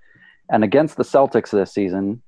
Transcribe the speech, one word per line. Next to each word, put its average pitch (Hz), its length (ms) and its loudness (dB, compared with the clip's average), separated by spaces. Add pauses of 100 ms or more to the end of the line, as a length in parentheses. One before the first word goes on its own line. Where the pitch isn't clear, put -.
(520)
And 113 120 2
against 139 340 0
the 123 60 -2
Celtics 131 480 0
this 98 220 -2
season, 98 540 -4